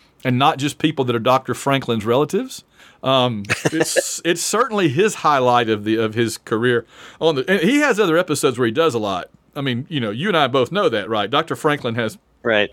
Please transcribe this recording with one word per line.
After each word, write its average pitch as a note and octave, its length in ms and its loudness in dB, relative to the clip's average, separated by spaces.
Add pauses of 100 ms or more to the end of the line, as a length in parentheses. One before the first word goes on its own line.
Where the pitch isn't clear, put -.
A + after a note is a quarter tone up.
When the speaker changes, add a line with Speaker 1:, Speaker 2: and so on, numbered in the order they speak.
(240)
Speaker 1:
and B2+ 160 0
not C#3+ 180 4
just C#3 220 -4
people D3+ 260 0
that A#2+ 100 0
are A#2+ 40 -2
Doctor B2+ 340 0
Franklin's A#2+ 520 -2
relatives. D3+ 580 -2 (400)
Um, B2 400 0 (120)
Speaker 2:
<laughs> - 100 -4
Speaker 1:
it's, - 600 -2
it's E3+ 160 0
certainly G#3 480 0
his F3+ 260 0
highlight B2 540 4
of G#2 140 0
the, A2 140 0
of A2 180 -2
his A#2 240 0
career. A#2 460 0 (360)
On D#3 140 2
the, C3+ 120 -2
and F#3 140 2
he A#3 200 4
has B3+ 180 2
other E3 180 2
episodes D3 400 0
where B2+ 80 2
he A2+ 60 0
does D3 240 0
a A#2 40 -2
lot. G2 300 -4 (260)
I C#3+ 60 -6
mean, C3 280 -4
you D3+ 100 -4
know, A2+ 100 -2
you B2+ 180 -6
and G3 100 0
I C#3+ 100 2
both B2 240 0
know F#3 180 0
that, G#2 180 -2
right? G#2 220 -2
Doctor D3+ 260 -2
Franklin C#3+ 400 -2
has A2+ 220 -4 (240)
Speaker 2:
Right. G#2+ 320 2